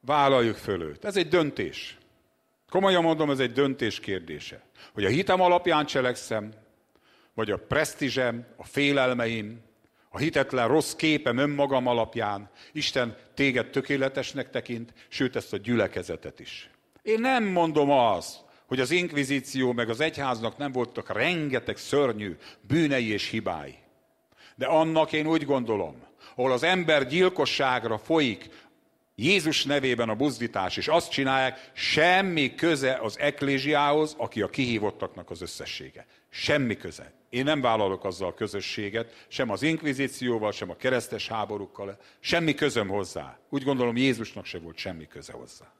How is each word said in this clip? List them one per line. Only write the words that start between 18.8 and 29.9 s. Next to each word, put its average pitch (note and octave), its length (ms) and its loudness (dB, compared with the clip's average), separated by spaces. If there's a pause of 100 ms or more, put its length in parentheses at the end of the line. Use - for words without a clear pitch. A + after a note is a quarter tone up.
az B2 100 2
inkvizíció C#3 840 0
meg A#2 160 0
az A#2 120 -2
egyháznak C3+ 560 -2
nem C#3 160 -6
voltak B2 400 -4
rengeteg C3 640 -2
szörnyű G#2+ 600 0 (240)
bűnei C3 520 0
és G2+ 160 -4
hibái. E2 460 -6 (800)
De B2+ 120 -4
annak, D#3+ 460 4
én D3+ 140 0
úgy D#3 180 2
gondolom, A2+ 600 -2 (300)
ahol C3+ 180 2
az B2 100 2
ember D#3+ 440 4
gyilkosságra C3 920 2
folyik, C#3 680 -2 (460)
Jézus D#3+ 500 2
nevében C3 440 0